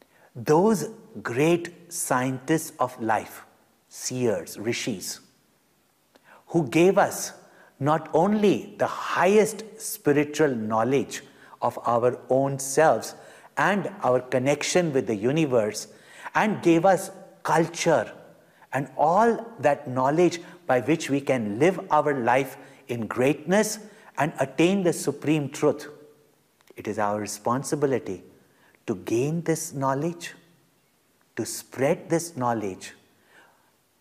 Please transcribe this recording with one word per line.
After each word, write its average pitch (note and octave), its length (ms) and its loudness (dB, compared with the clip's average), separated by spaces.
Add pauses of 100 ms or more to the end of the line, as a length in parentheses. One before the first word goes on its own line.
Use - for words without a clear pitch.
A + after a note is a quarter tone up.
(340)
Those D#3+ 540 2 (340)
great D#3 680 -2
scientists C3 880 -2
of B2+ 240 -4
life, G#2+ 420 -4 (440)
seers, A#2+ 680 -4
rishis, G#2+ 640 -6 (1300)
who E3 220 0
gave F3 280 4
us D3+ 360 0 (480)
not D3+ 340 0
only G3 640 2
the B2 80 2
highest - 760 2 (160)
spiritual D3 760 0
knowledge A2+ 680 0 (380)
of A#2 260 -2
our A#2+ 420 2
own C3+ 300 2
selves C#3+ 560 2 (420)
and E3 340 0 (120)
our B2+ 180 2
connection D3 720 0
with C3 140 0
the A2+ 80 -2
universe, A#2+ 760 0 (460)
and F3 280 0
gave E3 220 4
us F#3+ 260 4 (320)
culture D#3+ 680 0 (600)
and C#3 240 -4
all G3 480 2 (140)
that C#3+ 300 0
knowledge C#3+ 500 2 (280)
by C3 160 4
which D#3 280 0
we C#3 100 2
can A#2 380 -2
live F3 220 2 (100)
our D3 300 2
life B2+ 360 0 (320)
in A#2 180 -6
greatness D#3+ 720 0 (400)
and D3+ 200 0
attain F3 440 2
the F3 100 2
supreme D3 560 -2
truth. - 400 -2 (880)
It - 100 -12
is G#2 120 -4
our G#2 200 0
responsibility B2 1040 -2 (640)
to A#2 80 -4
gain B2 480 -2
this D#3+ 300 -4
knowledge, C#3+ 600 -4 (1040)
to A2+ 80 -6
spread - 640 -4
this E3 280 -2
knowledge A2 560 -4 (1080)